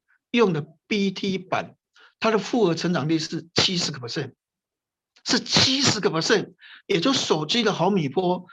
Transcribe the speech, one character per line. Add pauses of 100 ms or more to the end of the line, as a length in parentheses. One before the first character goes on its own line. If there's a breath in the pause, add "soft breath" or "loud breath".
(320)
用
的 (220)
B
T
板， (440 soft breath)
它
的
复
合
成
长
率
是
七
十
个
percent， (920)
是
七
十
个
percent， (320 loud breath)
也
就
手
机
的
毫
米
波